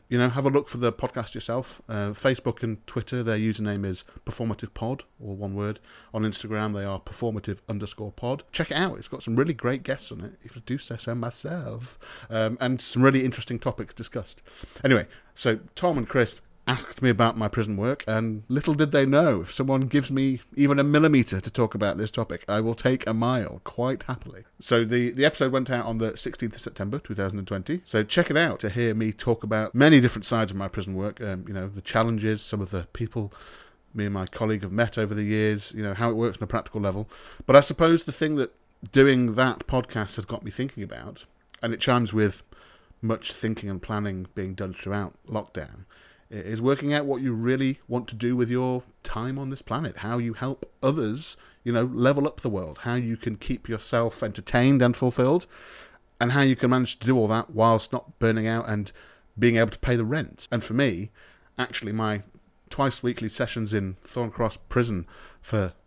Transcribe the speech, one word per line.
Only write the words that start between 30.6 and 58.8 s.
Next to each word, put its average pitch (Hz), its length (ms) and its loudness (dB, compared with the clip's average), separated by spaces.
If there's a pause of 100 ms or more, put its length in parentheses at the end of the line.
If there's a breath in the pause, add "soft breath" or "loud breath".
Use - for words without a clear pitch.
prison 95 260 -6
work, 98 260 -6
um, 95 280 -6
you 101 60 -10
know, 95 140 -6
the 101 140 -10
challenges, 110 600 2
some 104 200 -6
of 92 80 -6
the 87 240 -4
people 107 400 -6 (600 loud breath)
me 104 120 -2
and 101 80 -2
my 95 140 -2
colleague 107 340 -2
have 98 100 -6
met 110 260 0
over 107 160 -2
the 107 100 -2
years, 107 520 0
you 107 80 -6
know, 98 120 -4
how 117 140 0
it 113 60 0
works 117 220 0
on - 60 -6
a 98 40 -6
practical - 320 -6
level. 101 300 -2 (360 loud breath)
But - 100 8
I 143 40 12
suppose 165 460 4
the 143 80 -8
thing 156 220 0
that 135 180 -2 (380)
doing 127 420 6
that 127 340 2
podcast 117 480 -4
has 101 100 -6
got - 180 -10
me 104 80 -8
thinking 127 320 -6
about, 62 420 -14 (360)
and 113 120 -2
it 104 80 -6
chimes 120 320 2
with 107 300 2 (580 soft breath)
much 113 320 -4
thinking 110 360 -4
and 95 120 -6
planning 101 540 -6
being 95 180 -6
done 92 200 -8
throughout 98 420 -6 (120)
lockdown, - 580 -10 (460 soft breath)
i-, - 40 -14
is 104 260 -6
working 143 320 2
out 147 120 0
what 131 160 -2
you 131 120 0
really 131 540 0
want 120 200 -4
to - 80 -12
do 120 200 0
with 123 140 2
your 127 340 -2 (200)
time 127 340 -6
on 135 120 -6
this 135 120 -10
planet, 131 360 -6
how 113 200 -4
you 117 180 -2
help - 360 -8 (100)
others, 135 540 -2 (300 soft breath)
you 120 80 0
know, 117 100 2
level 131 420 4
up - 140 -4
the 127 100 -4
world, 90 340 -6
how 120 120 0
you 117 220 -2
can 110 180 -4
keep - 320 -6
yourself 117 560 -2
entertained 123 580 4
and 123 140 6
fulfilled, 131 520 2 (680 loud breath)
and 120 140 2
how 139 100 4
you 135 140 6
can 123 140 2
manage 127 280 2
to - 100 -4
do 131 100 4
all 110 100 4
that 110 220 0
whilst 110 420 4
not - 280 -8
burning 110 280 2
out 113 220 -2
and 104 240 -4 (440 loud breath)